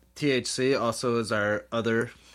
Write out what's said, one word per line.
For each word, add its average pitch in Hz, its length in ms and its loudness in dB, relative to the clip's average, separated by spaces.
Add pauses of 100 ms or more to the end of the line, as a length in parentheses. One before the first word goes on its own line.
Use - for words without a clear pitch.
(140)
T 147 160 -2
H 127 180 2
C 131 280 2
also 117 440 0
is 107 120 -4
our 104 400 0
other 117 400 0 (240)